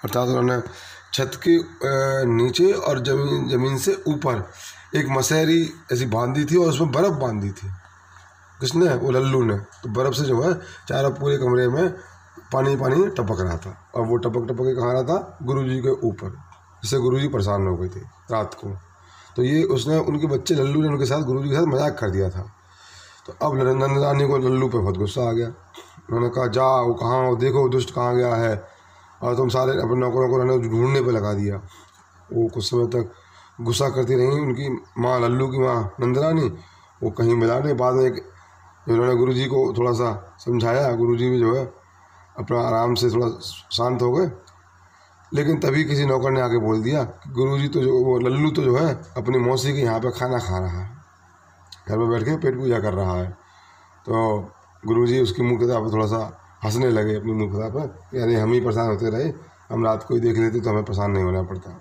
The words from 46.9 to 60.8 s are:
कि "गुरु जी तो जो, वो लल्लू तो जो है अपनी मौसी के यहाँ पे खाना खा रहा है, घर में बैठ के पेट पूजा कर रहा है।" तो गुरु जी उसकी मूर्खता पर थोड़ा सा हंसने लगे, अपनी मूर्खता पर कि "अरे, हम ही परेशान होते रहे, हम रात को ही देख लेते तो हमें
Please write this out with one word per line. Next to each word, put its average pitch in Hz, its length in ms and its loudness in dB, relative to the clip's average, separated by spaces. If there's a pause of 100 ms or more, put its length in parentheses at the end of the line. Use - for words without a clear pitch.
कि - 260 -12
"गुरु 135 280 0
जी 143 100 0
तो - 120 0
जो, 131 180 2
वो 127 200 2
लल्लू 135 320 2
तो 151 120 0
जो 123 140 4
है 147 180 2 (220)
अपनी 127 220 0
मौसी 127 340 2
के 135 60 -2
यहाँ 113 220 0
पे 123 100 -2
खाना 127 280 -2
खा 92 200 -4
रहा 90 220 -4
है, 101 100 -10 (960)
घर 107 100 -2
में 117 120 0
बैठ 117 120 0
के 147 140 -2
पेट 143 180 0
पूजा 123 240 0
कर 101 140 -2
रहा 92 240 -2
है।" 90 140 -4 (760)
तो 113 340 0 (460)
गुरु 117 200 4
जी 127 140 2
उसकी 110 220 0
मूर्खता 120 380 2
पर 107 120 -4
थोड़ा 110 140 2
सा 107 340 -4 (240)
हंसने 120 260 0
लगे, 107 260 2
अपनी 110 160 -4
मूर्खता 107 360 -2
पर 135 420 -8
कि 127 80 -6
"अरे, 117 160 0
हम 110 180 2
ही 123 80 4
परेशान 117 260 -2
होते 92 240 -2
रहे, 147 220 -2 (400)
हम 117 120 -2
रात 110 240 0
को 120 60 0
ही 117 60 2
देख 113 180 2
लेते 113 220 0
तो 107 100 -2
हमें 104 140 0